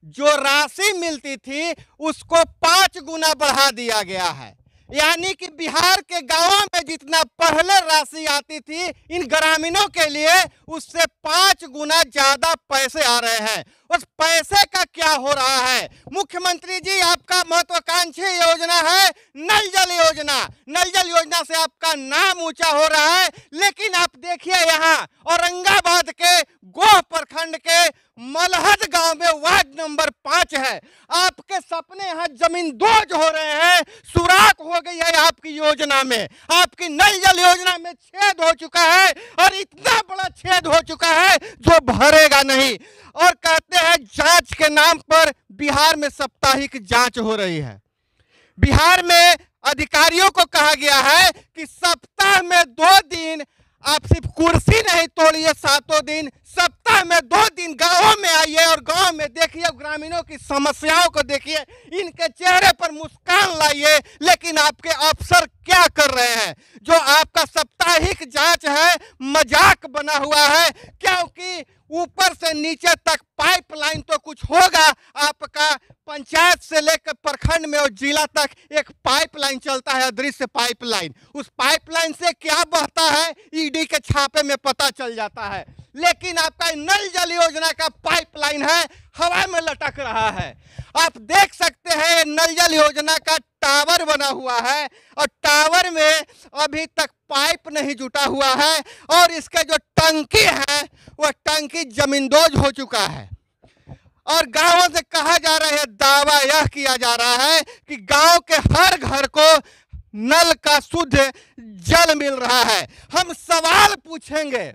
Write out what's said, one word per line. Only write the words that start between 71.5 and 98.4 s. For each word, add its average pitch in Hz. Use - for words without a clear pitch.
ऊपर 349
से 320
नीचे 320
तक 320
पाइपलाइन 311
तो 311
कुछ 302
होगा। 330
आपका 294
पंचायत 311
से 311
लेकर 311
प्रखंड 311
में 294
और 285
जिला 285
तक -
एक 294
पाइपलाइन 277
चलता 269
है, 262
अदृश्य 254
पाइपलाइन। 226
उस 285
पाइपलाइन 320
से 339
क्या 311
बहता 320
है, 311
ईडी 311
के 311
छापे 285
में 285
पता 277
चल 240
जाता 214
है। 196
लेकिन 339
आपका 330
नल 370
जल 349
योजना 330
का 320
पाइपलाइन 302
है, 330
हवा 349
में 349
लटक 294
रहा 220
है। 175
आप 320
देख 349
सकते 339
हैं 330
नल 320
जल 339
योजना 302
का 320
टावर 294
बना 285
हुआ 254
है 269
और 294
टावर 320
में 311
अभी 302
तक 311
पाइप 294
नहीं 285
जुटा 269
हुआ 269